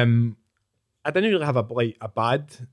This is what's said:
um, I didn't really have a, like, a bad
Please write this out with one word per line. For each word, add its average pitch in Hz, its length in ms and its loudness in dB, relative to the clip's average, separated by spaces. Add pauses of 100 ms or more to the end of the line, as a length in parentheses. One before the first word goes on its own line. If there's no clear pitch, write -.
um, 117 360 2 (680)
I 151 60 -4
didn't 190 220 0
really 160 140 0
have 135 100 0
a, 120 60 2 (100)
like, 117 300 -2
a 110 60 -8
bad 123 440 -2 (200)